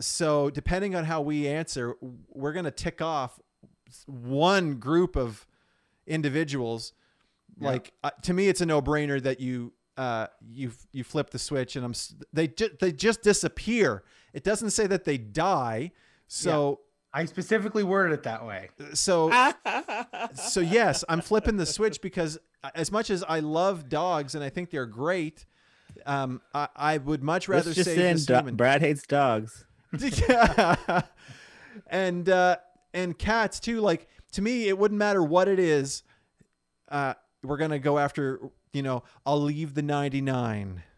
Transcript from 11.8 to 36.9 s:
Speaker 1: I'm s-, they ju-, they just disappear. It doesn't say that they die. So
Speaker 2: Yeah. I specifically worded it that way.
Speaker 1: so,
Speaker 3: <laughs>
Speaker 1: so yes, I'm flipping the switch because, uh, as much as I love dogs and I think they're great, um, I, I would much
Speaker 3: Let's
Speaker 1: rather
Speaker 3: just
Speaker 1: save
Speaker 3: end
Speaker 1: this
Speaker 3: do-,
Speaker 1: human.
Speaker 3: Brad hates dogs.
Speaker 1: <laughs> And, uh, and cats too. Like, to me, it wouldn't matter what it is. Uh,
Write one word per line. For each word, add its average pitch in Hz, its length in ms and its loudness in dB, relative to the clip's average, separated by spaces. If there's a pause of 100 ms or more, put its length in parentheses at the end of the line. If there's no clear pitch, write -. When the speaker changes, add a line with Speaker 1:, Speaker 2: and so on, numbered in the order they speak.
Speaker 1:
I'm 120 60 -6
s-, - 240 -10 (180)
they 160 160 2
ju-, 220 220 -2 (100)
they 185 120 2
just 202 300 0
disappear. 190 800 2 (300)
It 147 120 -10
doesn't 208 260 0
say 214 160 0
that 190 180 0
they 143 140 0
die. 127 720 -2 (360)
So 151 420 0 (440)
Speaker 2:
Yeah. 143 80 -2
I - 20 -2
specifically 208 580 -2
worded 190 320 2
it 143 100 -4
that 113 220 -6
way. 95 220 -10 (260)
Speaker 1:
so, 165 360 2 (580)
Speaker 3:
<laughs> 240 460 -8
Speaker 1:
so - 260 -2
yes, 175 480 2
I'm 165 140 0
flipping 214 340 0
the 180 100 0
switch 208 360 -2
because, 165 360 -4 (240)
uh, 135 120 -10
as 165 180 -4
much 214 180 -2
as 180 160 -2
I 160 140 0
love 160 480 0
dogs 151 460 -2
and 147 100 -6
I 135 60 -6
think 180 200 -8
they're 135 160 -4
great, 151 600 -4 (580)
um, 135 380 -4 (120)
I, 147 220 -2
I 151 220 0
would 139 240 -4
much 170 260 -2
Speaker 3:
Let's 175 180 2
Speaker 1:
rather 165 80 -4
Speaker 3:
just 180 140 2
Speaker 1:
save 165 100 0
Speaker 3:
end 175 200 4
Speaker 1:
this 143 80 -2
Speaker 3:
do-, 131 80 4
Speaker 1:
human. 123 220 2
Speaker 3:
Brad 131 260 4
hates 147 240 0
dogs. 120 580 0 (280)
Speaker 1:
<laughs> 196 1120 4 (840)
And, 180 400 -2
uh, 180 280 6 (380)
and 180 240 -4
cats 214 420 0
too. 233 200 -4
Like, 180 280 0 (240)
to 190 100 -4
me, 233 260 0
it 196 100 2
wouldn't 208 200 2
matter 202 240 4
what 175 260 4
it 190 100 2
is. 151 440 2 (840)
Uh, 143 260 -2 (280)